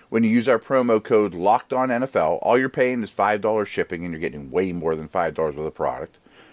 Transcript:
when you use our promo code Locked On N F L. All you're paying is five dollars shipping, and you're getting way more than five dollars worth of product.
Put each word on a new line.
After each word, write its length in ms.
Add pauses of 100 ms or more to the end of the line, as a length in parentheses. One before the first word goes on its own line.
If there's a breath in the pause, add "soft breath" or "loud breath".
when 160
you 60
use 180
our 100
promo 440
code 300
Locked 400
On 200
N 100
F 140
L. 260
All 160
you're 100
paying 360
is 80
five 280
dollars 280
shipping, 360
and 80
you're 80
getting 300
way 220
more 240
than 100
five 280
dollars 200
worth 120
of 80
product. 440 (340 soft breath)